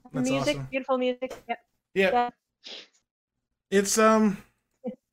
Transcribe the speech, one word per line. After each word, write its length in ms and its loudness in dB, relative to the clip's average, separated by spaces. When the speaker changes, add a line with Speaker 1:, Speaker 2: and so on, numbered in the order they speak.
Speaker 1:
That's 160 -2
Speaker 2:
Music, 280 0
Speaker 1:
awesome. 120 -10
Speaker 2:
beautiful 280 -2
music. 360 -4
Yep. 120 -8
Speaker 1:
Yep. 200 2
Speaker 2:
Yeah. 160 0
Speaker 1:
It's, 260 2
um, 400 4